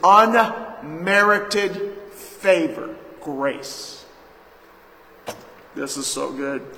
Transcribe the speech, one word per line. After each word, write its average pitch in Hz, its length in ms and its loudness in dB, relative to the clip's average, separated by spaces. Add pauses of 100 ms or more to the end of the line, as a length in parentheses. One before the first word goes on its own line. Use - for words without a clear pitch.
unmerited 202 1900 2 (160)
favor, - 760 0 (320)
grace. - 840 -8 (1700)
This 139 220 -8
is 135 100 -8
so 139 240 -6
good. 135 340 -8 (120)